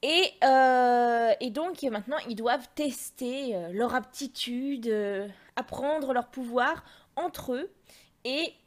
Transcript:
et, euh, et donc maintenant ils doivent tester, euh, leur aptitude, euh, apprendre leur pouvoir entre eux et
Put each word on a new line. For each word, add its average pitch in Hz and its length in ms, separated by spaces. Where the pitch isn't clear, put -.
et, 330 220
euh, 247 960
et 247 100
donc 311 340
maintenant 233 340
ils 233 60
doivent 240 400
tester, 262 800
euh, 175 180
leur 226 220
aptitude, 254 920
euh, 202 400
apprendre 269 580
leur 240 140
pouvoir 247 560
entre 311 380
eux 285 180
et 277 280